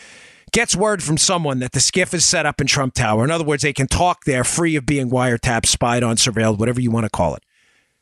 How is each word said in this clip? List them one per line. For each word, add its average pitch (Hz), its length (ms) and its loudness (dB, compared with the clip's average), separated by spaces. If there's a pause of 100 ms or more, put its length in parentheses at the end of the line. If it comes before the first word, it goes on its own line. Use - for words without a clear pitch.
(520)
Gets 226 240 0
word 202 260 0
from 147 160 0
someone 151 420 0
that 123 120 -6
the 139 80 -2
skiff - 340 0
is 170 120 0
set 160 200 0
up 147 140 -2
in 143 80 -2
Trump 131 260 0
Tower. 110 300 2
In 139 80 2
other 165 140 -2
words, 156 180 -2
they 147 80 0
can 131 160 -2
talk - 380 0
there 127 180 0
free 165 320 0
of 135 100 -4
being 135 240 0
wiretapped, 123 580 0
spied 120 360 0
on, 117 140 0
surveilled, 110 420 2
whatever 120 220 0
you 120 100 0
wanna 113 180 0
call 80 260 -2
it. - 80 -14 (580)